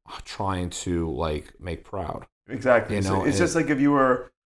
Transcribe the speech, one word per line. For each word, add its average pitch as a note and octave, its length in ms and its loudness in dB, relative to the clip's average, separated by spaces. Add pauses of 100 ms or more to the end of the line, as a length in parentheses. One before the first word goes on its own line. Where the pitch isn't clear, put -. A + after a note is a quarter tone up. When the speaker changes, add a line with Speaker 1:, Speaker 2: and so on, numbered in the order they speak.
(240)
Speaker 1:
trying F#2 460 -4
to, E2+ 400 -2
like, D2+ 500 -6
make E2 220 -10
proud. - 440 -10 (220)
Speaker 2:
Exactly. A2+ 480 2
Speaker 1:
You G2+ 60 0
Speaker 2:
So F#2+ 140 0
Speaker 1:
know, F#2+ 80 0
Speaker 2:
it's C#3+ 120 2
Speaker 1:
it - 40 4
Speaker 2:
just E3+ 160 2
like D#3 140 0
if C#3 100 0
you C#3+ 100 4
were C3 420 2 (140)